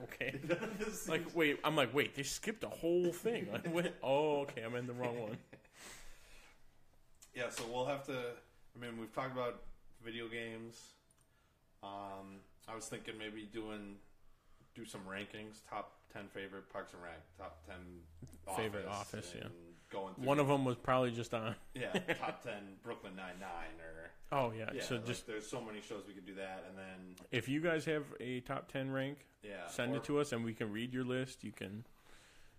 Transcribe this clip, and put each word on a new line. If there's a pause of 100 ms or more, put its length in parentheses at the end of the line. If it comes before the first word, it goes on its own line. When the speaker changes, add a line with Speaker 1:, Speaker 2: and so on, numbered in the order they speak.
Speaker 1:
okay?"
Speaker 2:
<laughs>
None
of
this
Speaker 1:
Like,
Speaker 2:
seems
Speaker 1:
wait,
I'm
like,
"Wait,
they
skipped
a
whole
thing."
Like,
what?
Speaker 2:
<laughs>
Speaker 1:
Oh,
okay,
I'm
in
the
wrong
one. (2000)
Speaker 2:
Yeah,
so
we'll
have
to, (580)
I
mean,
we've
talked
about (420)
video
games. (1040)
Um, (280)
I
was
thinking
maybe
doing, (760)
do
some
rankings, (100)
top (220)
ten
favorite
Parks
and
Rec, (180)
top
ten
Speaker 1:
Favorite
Speaker 2:
Office,
Speaker 1:
Office,
yeah.
Speaker 2:
and (380)
going
through
Speaker 1:
One
of
'em
was
probably
just
on. (180)
Speaker 2:
Yeah,
Speaker 1:
<laughs>
Speaker 2:
top
ten
Brooklyn
Nine-Nine,
or (200)
Speaker 1:
Oh,
yeah,
Speaker 2:
yeah,
Speaker 1:
so
Speaker 2:
like,
Speaker 1:
just
Speaker 2:
there's
so
many
shows
we
could
do
that,
and
then (160)
Speaker 1:
If
you
guys
have (180)
a
top
ten
rank, (160)
Speaker 2:
Yeah,
Speaker 1:
send
Speaker 2:
or
Speaker 1:
it
to
us,
and
we
can
read
your
list.
You
can (720)